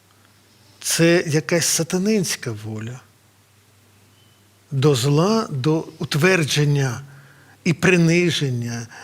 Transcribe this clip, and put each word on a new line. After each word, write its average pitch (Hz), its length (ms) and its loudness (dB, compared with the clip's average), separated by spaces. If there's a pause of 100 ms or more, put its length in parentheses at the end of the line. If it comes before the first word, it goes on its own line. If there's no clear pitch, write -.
(800)
це 170 460 2
якась 156 400 0
сатанинська 185 840 -2 (120)
воля 110 360 -10 (1700)
до 143 240 2
зла, 156 560 2
до 156 340 -2 (140)
утвердження 147 1040 0 (640)
і - 80 0
приниження, 147 1120 0 (180)